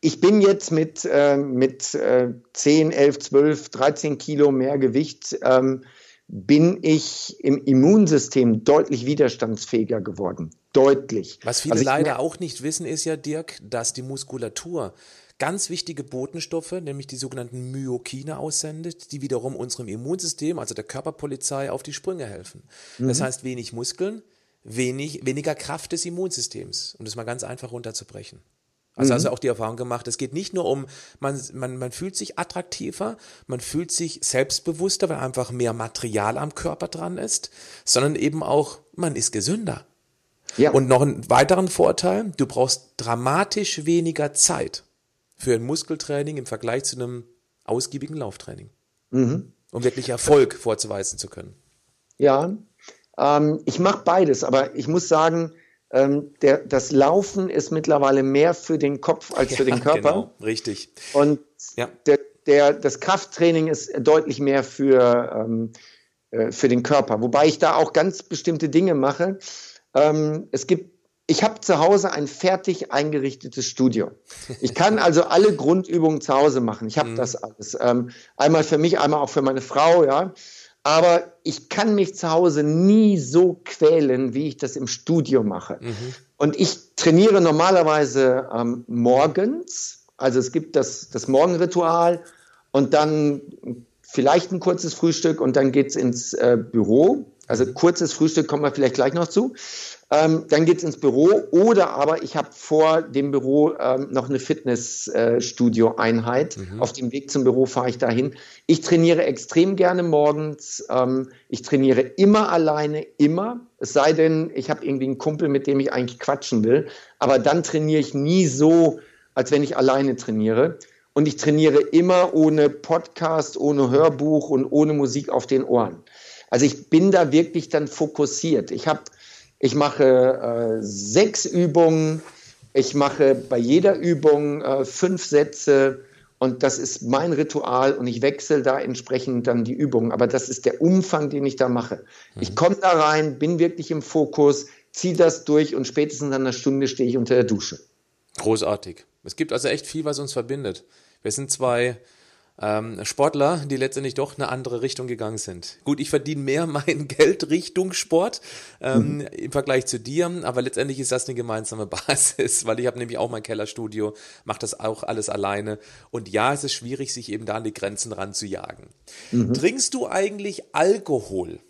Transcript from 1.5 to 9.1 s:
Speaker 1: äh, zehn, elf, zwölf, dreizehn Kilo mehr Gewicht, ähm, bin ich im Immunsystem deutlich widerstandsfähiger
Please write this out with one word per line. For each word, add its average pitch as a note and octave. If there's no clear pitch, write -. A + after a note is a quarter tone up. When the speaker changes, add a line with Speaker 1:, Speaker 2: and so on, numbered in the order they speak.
Speaker 1:
äh, B2
zehn, D#3
elf, C#3+
zwölf, D3
dreizehn D3
Kilo D3
mehr C3+
Gewicht, C3+
ähm, C3
bin D3
ich -
im C#3
Immunsystem C3+
deutlich D3
widerstandsfähiger A#2